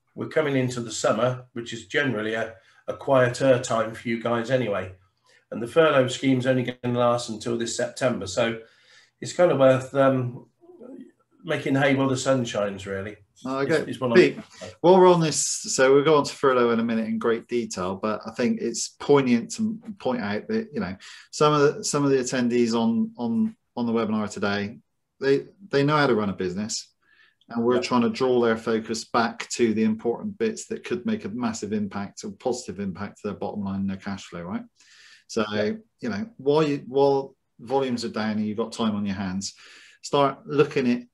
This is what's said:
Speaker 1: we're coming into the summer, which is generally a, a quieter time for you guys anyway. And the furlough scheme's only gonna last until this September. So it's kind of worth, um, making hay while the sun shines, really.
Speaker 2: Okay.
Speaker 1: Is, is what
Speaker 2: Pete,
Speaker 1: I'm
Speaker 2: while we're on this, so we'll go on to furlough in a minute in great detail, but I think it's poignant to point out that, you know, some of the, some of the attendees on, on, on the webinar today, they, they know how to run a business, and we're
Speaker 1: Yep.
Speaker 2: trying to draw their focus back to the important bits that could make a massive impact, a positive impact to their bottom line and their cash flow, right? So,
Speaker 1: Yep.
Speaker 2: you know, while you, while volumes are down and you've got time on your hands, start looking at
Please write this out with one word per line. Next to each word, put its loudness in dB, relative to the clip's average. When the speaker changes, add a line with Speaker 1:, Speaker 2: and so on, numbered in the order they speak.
Speaker 1:
we're -6
coming 0
into 0
the -8
summer, 0
which -10
is -12
generally -2
a, -6
a -6
quieter 4
time -2
for -10
you -4
guys -2
anyway. -2
And -6
the -6
furlough 4
scheme's 0
only 0
gonna -2
last 2
until -6
this -4
September. -2
So -2
it's -10
kind 4
of 0
worth, 4
um, 0
making -2
hay 4
while 2
the 0
sun 0
shines, -4
really. -8
Speaker 2:
Okay. -2
Speaker 1:
Is, 0
is -10
what 0
Speaker 2:
Pete, 6
Speaker 1:
I'm -16
Speaker 2:
while 8
we're 10
on 4
this, 0
so 2
we'll 8
go 6
on 4
to -8
furlough 4
in 2
a 0
minute 0
in -4
great -2
detail, -4
but -4
I -12
think 0
it's -4
poignant 2
to -4
point -4
out -6
that, -4
you -6
know, -6
some 2
of 2
the, 2
some -2
of 2
the 4
attendees 0
on, 0
on, -2
on -4
the -2
webinar -2
today, -4
they, 0
they 2
know 2
how 4
to 4
run 0
a -4
business, -6
and -4
we're 4
Speaker 1:
Yep. 0
Speaker 2:
trying 2
to 2
draw 2
their 4
focus -4
back -2
to 2
the 2
important -2
bits -4
that -10
could -6
make -4
a -6
massive -6
impact, -6
a -10
positive -6
impact -8
to -6
their -8
bottom -8
line -4
and -2
their -6
cash -10
flow, -14
right? -8
So, -2
Speaker 1:
Yep. -2
Speaker 2:
you -6
know, -6
while 2
you, -2
while 2
volumes -2
are -4
down -4
and -2
you've -6
got -4
time -2
on -4
your -2
hands, -6
start 0
looking 2
at 0